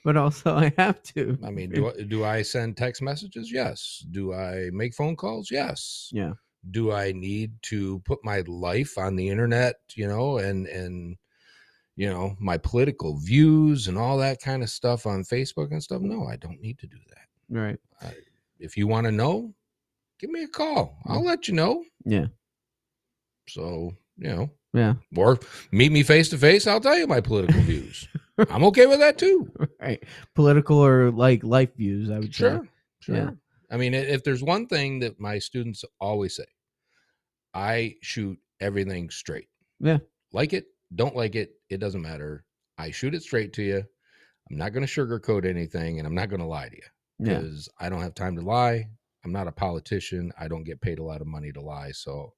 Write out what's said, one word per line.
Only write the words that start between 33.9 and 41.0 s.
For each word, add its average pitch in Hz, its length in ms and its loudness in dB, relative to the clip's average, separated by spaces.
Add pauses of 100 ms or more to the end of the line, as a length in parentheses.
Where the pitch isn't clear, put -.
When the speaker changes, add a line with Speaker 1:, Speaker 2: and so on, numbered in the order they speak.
Speaker 2:
i-, 135 40 0
if 135 260 -2
there's 131 180 0
one 190 240 0
thing 139 340 -2
that 113 200 -6
my 104 180 -4
students 117 460 -8 (160)
always 101 360 -2
say, - 80 -12 (1080)
I 107 500 -2
shoot 98 340 -8 (240)
everything 95 500 -4
straight. - 380 -12 (300)
Speaker 1:
Yeah. 151 200 2 (340)
Speaker 2:
Like 147 200 -2
it, - 140 -6 (280)
don't 127 200 -2